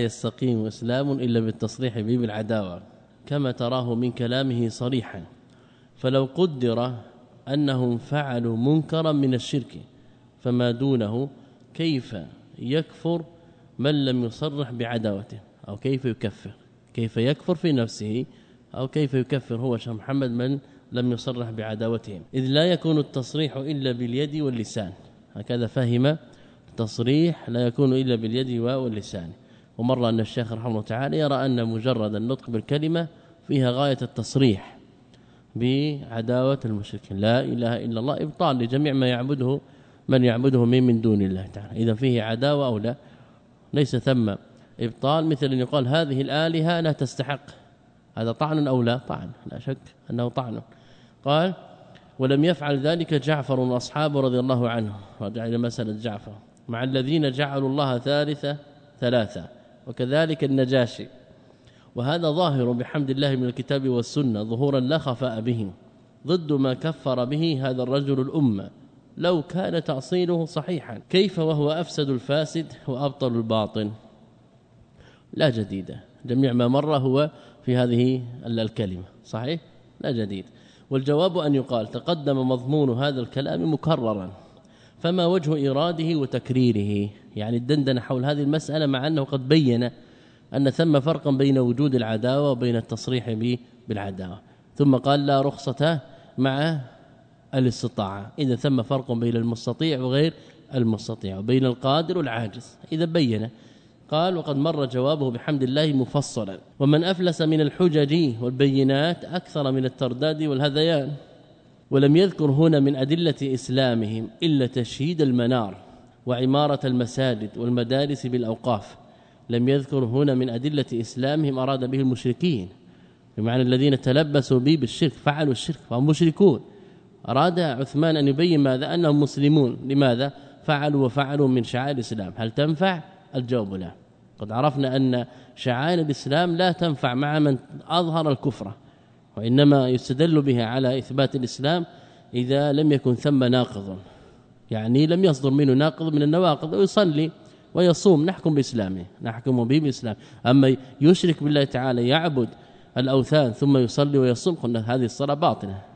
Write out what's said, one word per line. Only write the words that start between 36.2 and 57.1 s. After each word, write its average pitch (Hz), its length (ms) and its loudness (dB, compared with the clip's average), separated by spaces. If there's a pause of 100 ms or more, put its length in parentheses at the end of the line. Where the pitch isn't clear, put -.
المشركين، 101 520 -8
لا 113 240 4
إله 117 440 -2
إلا 117 140 -4
الله، 135 220 -4
إبطال 151 360 0
لجميع 135 360 0
ما 131 140 2
يعبده 131 520 -2 (480)
من 131 160 4
يعبده 123 420 4
من، 127 180 4
من 120 180 4
دون 110 200 4
الله 95 240 -2
تعالى. 104 380 -8
إذا 113 100 2
فيه 120 300 0
عداوة 135 420 0
أو 113 120 0
لا؟ 117 180 -4 (800)
ليس 139 220 0
ثم 120 380 2 (460)
إبطال، 139 460 -2
مثل 147 200 0
أن 131 140 0
يقال: 127 280 0
"هذه 139 340 0
الآلهة 160 580 0
لا 165 120 0
تستحق"، 135 720 -6 (520)
هذا 113 160 -2
طعن 147 360 -2
أو 127 140 2
لا؟ 117 160 2
طعن، - 320 -10 (220)
لا - 80 -12
شك 135 180 -8 (320)
أنه 120 200 -2
طعن. 113 320 -6 (640)
قال: 160 280 2 (640)
"ولم 139 260 4
يفعل 147 340 0
ذلك 160 340 -2
جعفر 139 460 0
وأصحابه 135 600 -2
رضي 127 200 2
الله 123 300 0
عنه"، 113 240 -4 (280)
رجع 110 240 -6
إلى 117 120 -2
مسألة 113 440 -4
جعفر، 107 300 -10 (360)
"مع 120 160 -6
الذين 131 480 0